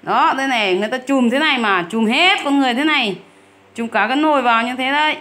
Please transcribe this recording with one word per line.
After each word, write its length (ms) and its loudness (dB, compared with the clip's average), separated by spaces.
Đó, 340 0
đây 120 -4
này, 260 0
người 140 -2
ta 100 -4
chùm 320 0
thế 80 0
này 200 2
mà, 320 0
chùm 160 0
hết 380 2
con 140 2
người 160 2
thế 100 -2
này. 340 0
Chùm 140 -6
cả 200 0
cái 80 0
nồi 260 2
vào 200 2
như 160 -4
thế 120 -2
đấy. 300 0